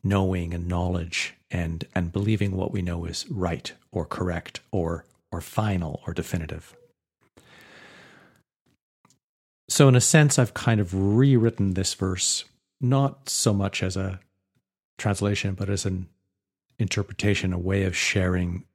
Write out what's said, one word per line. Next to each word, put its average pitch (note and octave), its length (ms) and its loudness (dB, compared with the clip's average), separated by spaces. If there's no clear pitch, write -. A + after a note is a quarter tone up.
knowing F#2 500 0
and F2 140 -4
knowledge F2+ 640 -2
and, E2 460 -4
and E2+ 160 -2
believing G2+ 440 0
what F#2 160 -2
we F#2+ 120 -4
know E2+ 220 -4
is E2+ 260 -8
right F2+ 420 -4
or E2 140 -4
correct - 540 -6
or, E2+ 360 -4
or - 100 -8
final F#2+ 640 -4
or E2+ 80 -6
definitive? D#2+ 640 -8
So C#3+ 200 6
in B2+ 80 8
a B2 60 8
sense, D3+ 360 6
I've B2 160 2
kind A2 260 0
of F2+ 140 -2
rewritten A2 800 4
this F#2+ 220 -4
verse, - 500 -4
not C3+ 480 0
so - 280 2
much G2 260 -2
as F#2 160 -2
a F#2+ 220 -6
translation, G2+ 560 0
but G2 120 -6
as G2+ 160 -2
an F#2 240 -4
interpretation, G2+ 760 -2
a F2+ 40 -4
way F#2+ 280 0
of F2+ 100 -2
sharing F2+ 800 0